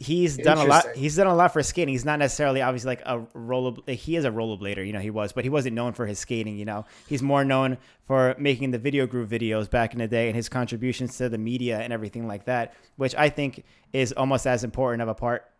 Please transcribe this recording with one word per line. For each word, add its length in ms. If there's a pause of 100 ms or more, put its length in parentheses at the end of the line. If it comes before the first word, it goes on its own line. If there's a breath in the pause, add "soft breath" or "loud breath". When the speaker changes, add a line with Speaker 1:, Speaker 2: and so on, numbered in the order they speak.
Speaker 1:
he's 360
done 220
a 60
lot. 220
Speaker 2:
Interesting. 160
Speaker 1:
He's 120
done 140
a 80
lot 160
for 100
skating. 300
He's 120
not 140
necessarily, 440
obviously, 260
like, 180
a 160 (100)
roller. 440 (100)
He 300
is 80
a 60
rollerblader, 540
you 80
know, 60
he 120
was, 220
but 120
he 60
wasn't 260
known 160
for 120
his 140
skating. 400
You 60
know, 200 (220 soft breath)
he's 160
more 220
known 340 (300 soft breath)
for 280
making 360
the 60
Video 280
Groove 220
videos 420
back 220
in 80
the 80
day 180
and 80
his 140
contributions 720
to 100
the 100
media 400
and 140
everything 340
like 200
that, 280 (220 soft breath)
which 180
I 140
think 360 (280)
is 200
almost 360
as 160
important 360
of 80
a 60
part 340 (120)